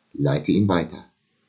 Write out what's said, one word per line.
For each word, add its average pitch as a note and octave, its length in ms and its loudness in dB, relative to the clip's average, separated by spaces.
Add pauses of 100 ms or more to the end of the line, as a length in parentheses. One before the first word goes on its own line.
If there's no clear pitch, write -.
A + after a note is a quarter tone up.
(120)
Leite C#2+ 400 0
ihn G2+ 140 4
weiter. - 380 -2 (440)